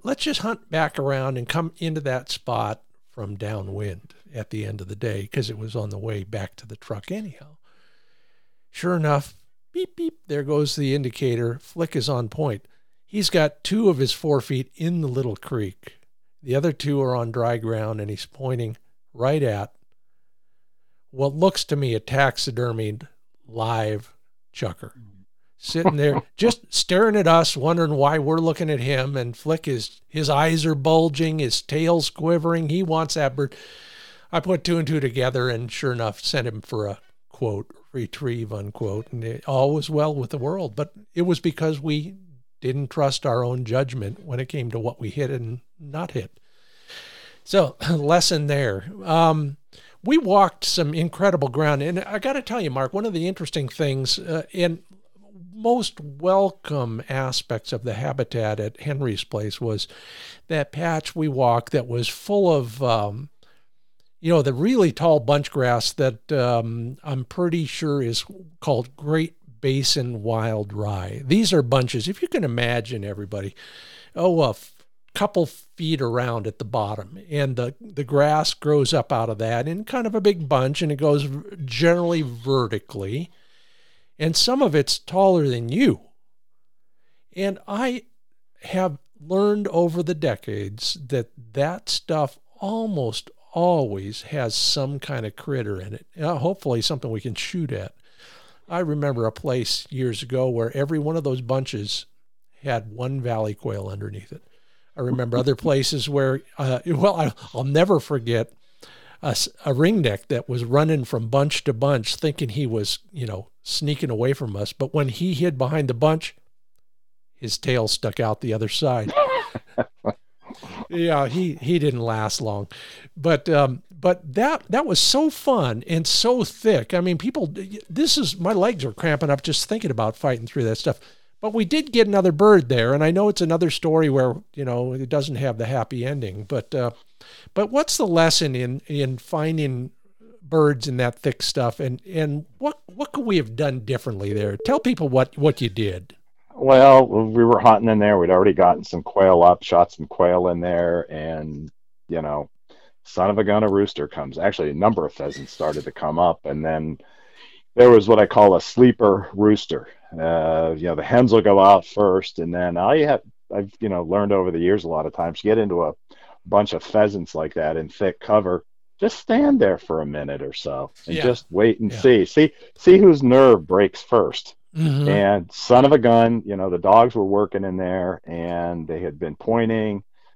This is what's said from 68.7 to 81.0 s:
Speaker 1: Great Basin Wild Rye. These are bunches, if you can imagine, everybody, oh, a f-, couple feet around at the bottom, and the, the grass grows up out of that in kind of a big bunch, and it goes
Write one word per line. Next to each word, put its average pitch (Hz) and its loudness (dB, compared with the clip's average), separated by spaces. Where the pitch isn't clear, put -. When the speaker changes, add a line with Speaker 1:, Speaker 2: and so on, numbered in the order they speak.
Speaker 1:
Great 160 -2
Basin 127 -2
Wild 110 -4
Rye. 104 -8
These 185 2
are 156 4
bunches, 127 0
if 196 -8
you 349 -2
can 262 -2
imagine, 120 -4
everybody, 101 -10
oh, 170 2
a 123 2
f-, - -12
couple 196 0
feet 160 -6
around 117 -2
at 110 -10
the 113 -8
bottom, 107 -6
and 139 -4
the, 123 -4
the 190 -10
grass 147 2
grows 147 0
up 139 -2
out 113 0
of 107 -6
that 117 -2
in 180 -8
kind 247 -4
of 214 -4
a 220 -2
big 180 0
bunch, 135 0
and 151 -2
it 143 -4
goes 147 2